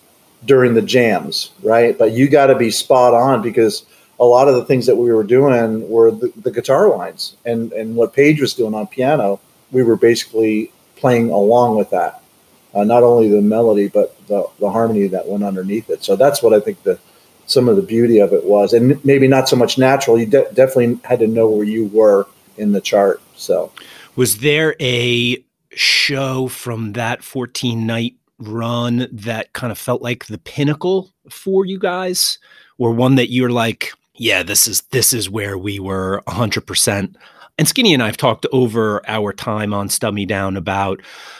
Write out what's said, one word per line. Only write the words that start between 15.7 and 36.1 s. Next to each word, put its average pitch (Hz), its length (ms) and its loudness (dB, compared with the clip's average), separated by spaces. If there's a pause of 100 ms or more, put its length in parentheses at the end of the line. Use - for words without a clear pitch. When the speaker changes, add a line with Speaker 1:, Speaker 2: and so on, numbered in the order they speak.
Speaker 1:
it. 82 140 -6
So 98 120 -2
that's 139 280 2
what 110 100 4
I 107 60 6
think 101 240 -8
the, 90 160 -2 (460)
some 123 240 2
of 104 80 4
the 98 40 2
beauty 113 380 2
of 98 140 2
it 85 100 2
was. 101 300 2
And 127 320 2
maybe 135 220 4
not 131 200 2
so 135 80 0
much 120 220 0
natural. 131 420 2
You 113 60 -2
de-, 135 280 2
definitely 123 500 2
had 123 160 -2
to 110 80 2
know 113 200 2
where 107 160 0
you 107 220 -4
were 101 420 2 (300)
in 104 160 0
the 98 80 -2
chart. 101 400 0 (140)
So, 85 360 -4 (440)
Speaker 2:
was 117 240 -2
there 147 420 0
a 120 600 -2 (280)
show 131 800 -4
from 113 440 -10
that 120 300 -6
fourteen 117 640 -6
night 117 280 -4 (220)
run 120 760 -4
that 113 420 -10
kind 120 180 -8
of 101 60 -12
felt - 240 -6
like 120 240 -8
the 107 120 -12
pinnacle 165 720 -4 (200)
for 190 360 -4
you 190 140 -10
guys, 185 580 -4 (400)
or 117 140 0
one 127 240 2
that 120 160 2
you're 123 180 0
like, 117 440 -4 (200)
"Yeah, 98 300 -2
this 101 240 -2
is, - 140 -4 (100)
this 131 220 0
is 101 160 -6
where 101 280 -8
we 101 220 -8
were 95 480 -6